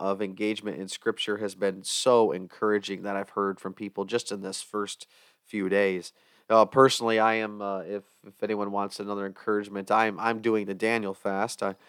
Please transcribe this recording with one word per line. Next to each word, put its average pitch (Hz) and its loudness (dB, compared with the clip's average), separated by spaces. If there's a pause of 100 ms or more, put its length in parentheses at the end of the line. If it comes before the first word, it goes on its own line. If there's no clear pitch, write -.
of 98 -2
engagement 104 -4
in 95 -10
Scripture 107 -4
has 101 -6
been 95 -2
so 117 4
encouraging 98 -2
that 101 -4
I've 98 -6
heard 98 -2
from 95 -10
people 98 -8
just 113 -4
in 101 -8
this 95 -8
first - -8 (400)
few 98 -2
days. 98 2 (380)
Uh, 110 10
personally, 120 4
I 110 4
am, 107 -4
uh, 98 -4
if, 95 -8 (240)
if - -10
anyone 104 -2
wants 101 -4
another 101 -6
encouragement, 101 -4
I'm, 110 2
I'm 113 -2
doing 110 2
the 101 -4
Daniel 110 0
fast. 101 -2
I, 98 -2 (140)